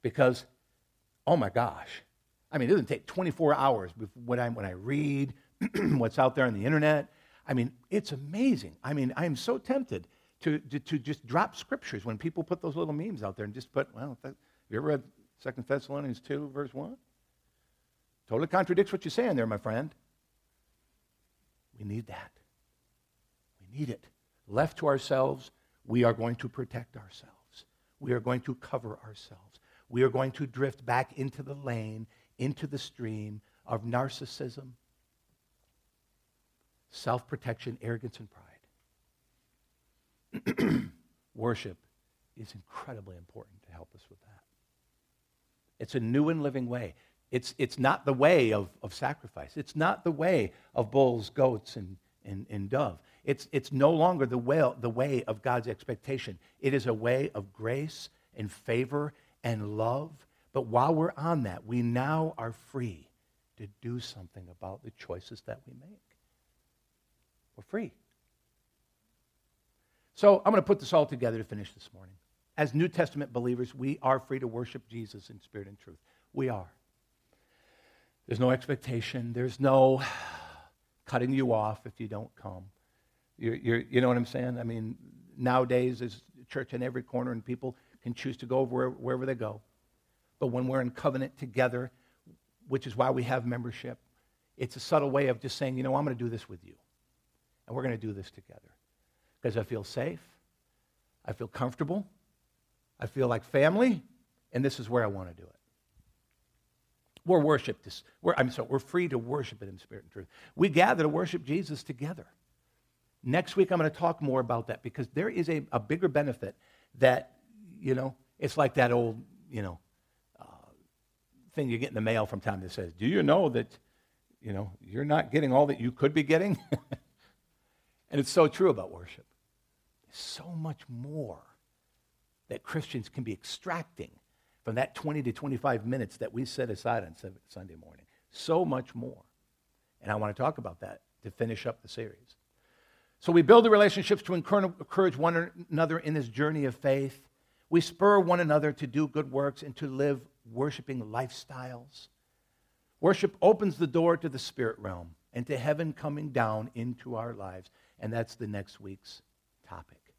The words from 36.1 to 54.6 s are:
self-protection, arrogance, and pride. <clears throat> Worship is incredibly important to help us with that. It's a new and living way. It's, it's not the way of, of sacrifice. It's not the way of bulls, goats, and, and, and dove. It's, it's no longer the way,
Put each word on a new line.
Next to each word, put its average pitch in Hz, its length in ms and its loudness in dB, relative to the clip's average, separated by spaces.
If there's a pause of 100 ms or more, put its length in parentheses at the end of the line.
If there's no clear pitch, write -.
self-protection, 120 920 -6
arrogance, 117 380 -8
and 107 100 -20 (2250)
pride. - 300 2 (280)
<clears throat> - 240 -20
Worship 110 420 -4 (600)
is 110 160 -18
incredibly 98 640 -16
important 98 460 -20
to 92 80 -20
help 82 240 -20
us 92 140 -20
with - 120 -20
that. 101 200 -20 (1400)
It's - 160 -10
a 135 40 2
new 127 300 2
and 160 140 -2
living 131 240 -4
way. 120 260 -8 (380)
It's, - 260 -4
it's - 220 -4
not 135 260 2
the 139 80 2
way 131 400 6
of, 98 160 0 (140)
of 92 100 -12
sacrifice. - 640 -8
It's - 180 -12
not 156 280 0
the 170 80 0
way 151 400 0 (240)
of 110 160 -2
bulls, 123 400 2
goats, 131 460 0
and, 95 200 -12 (260)
and, 98 240 -10
and 101 220 -8
dove. 120 300 -2 (240)
It's, - 280 -4
it's 135 200 -4
no 139 180 6
longer 165 380 4
the 123 100 -2
way, 135 260 4 (160)